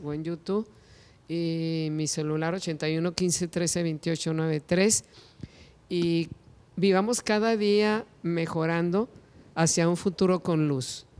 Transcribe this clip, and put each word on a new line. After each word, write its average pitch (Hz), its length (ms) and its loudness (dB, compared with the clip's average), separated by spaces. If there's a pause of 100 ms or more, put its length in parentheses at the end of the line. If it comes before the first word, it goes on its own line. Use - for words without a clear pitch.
o 147 80 -6
en 156 120 -6
YouTube, 190 440 -4 (600)
y 165 600 -2
mi 156 160 -2
celular 156 480 -2
ochenta 165 340 -4
y 160 80 0
uno 170 160 0
quince 180 360 -2
trece 175 340 -2
veintiocho 165 500 -2
noventa 160 240 0
y 147 40 -4
tres, 190 440 2 (840)
y 170 380 0 (480)
vivamos 196 440 2
cada 220 380 2
día 208 480 2 (160)
mejorando 170 880 0 (440)
hacia 165 360 4
un 175 80 0
futuro 185 440 0
con 156 260 2
luz. 131 360 -4 (160)